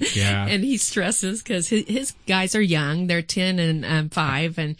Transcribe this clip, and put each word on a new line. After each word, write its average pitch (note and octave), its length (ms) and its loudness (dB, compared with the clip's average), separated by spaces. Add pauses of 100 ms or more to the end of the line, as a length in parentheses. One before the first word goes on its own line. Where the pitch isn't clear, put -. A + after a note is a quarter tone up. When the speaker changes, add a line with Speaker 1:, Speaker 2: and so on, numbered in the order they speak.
(160)
Speaker 1:
Yeah. G2+ 320 2
Speaker 2:
And G3 160 0
he C4+ 140 0
stresses G3 640 -2
'cause F3 260 -2
his, A3 180 2
his C4 260 -2 (140)
guys F#3+ 280 0
are G#3+ 60 4
young. D#3+ 460 2
They're E3+ 140 0
ten F#3 380 0
and, D#3+ 260 0
um, D#3 240 0
five. D#3 480 -2
And D3+ 220 -2